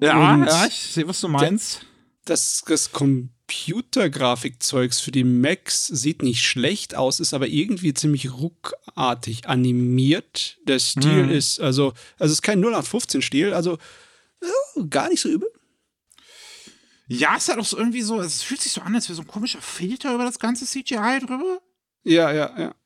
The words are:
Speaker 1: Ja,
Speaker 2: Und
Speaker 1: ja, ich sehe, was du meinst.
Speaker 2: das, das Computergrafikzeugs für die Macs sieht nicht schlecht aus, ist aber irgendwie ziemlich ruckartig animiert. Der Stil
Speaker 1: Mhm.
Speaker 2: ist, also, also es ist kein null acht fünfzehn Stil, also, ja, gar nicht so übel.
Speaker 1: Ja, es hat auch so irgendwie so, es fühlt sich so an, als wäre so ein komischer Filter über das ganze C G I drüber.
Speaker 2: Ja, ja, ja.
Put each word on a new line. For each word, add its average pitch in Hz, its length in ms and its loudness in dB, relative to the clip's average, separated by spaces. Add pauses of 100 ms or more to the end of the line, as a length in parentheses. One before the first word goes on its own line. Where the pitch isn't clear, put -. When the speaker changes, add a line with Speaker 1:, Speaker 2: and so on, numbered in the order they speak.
Speaker 1:
Ja, 151 320 8
Speaker 2:
Und 143 120 6
Speaker 1:
ja, 165 200 4
ich - 80 -2
sehe, - 320 -4
was 180 140 -6
du 196 80 -2
meinst. 156 580 0 (400)
Speaker 2:
das, - 400 -2
das - 260 0
Computergrafikzeugs 131 2000 -2
für - 120 -6
die 127 120 2
Macs 127 640 2
sieht 139 360 -4
nicht 123 200 0
schlecht 143 520 -2
aus, 131 260 0
ist 165 120 -2
aber 135 160 0
irgendwie 175 460 0
ziemlich 139 400 0
ruckartig 123 1120 -6
animiert. 127 1160 2
Der 135 120 4
Stil - 460 4
Speaker 1:
Mhm. 135 60 0
Speaker 2:
ist, 139 280 0
also, 135 360 2 (240)
also 151 140 4
es - 0 -
ist 156 100 -2
kein 208 180 2
null 226 140 2
acht 156 140 -2
fünfzehn 151 340 -2
Stil, 175 320 0
also, 170 240 -2 (640)
ja, 349 80 -6 (400)
gar 285 180 0
nicht 359 140 0
so - 80 0
übel. 320 180 0 (1600)
Speaker 1:
Ja, 151 300 2
es - 100 -4
hat 349 100 0
auch 220 60 -2
so 196 140 -4
irgendwie 233 240 -2
so, 220 180 -2
es - 220 -6
fühlt - 180 -6
sich - 120 -4
so - 100 -8
an, 190 120 -4
als 233 140 0
wäre 175 80 -8
so 165 60 -10
ein - 60 -16
komischer - 340 -6
Filter 247 520 -6
über 247 100 0
das 240 140 -4
ganze 240 280 -4
C 269 160 -6
G 247 140 -6
I 233 240 0
drüber. 285 400 -4 (420)
Speaker 2:
Ja, 160 280 4
ja, 151 280 -2
ja. - 160 -6 (120)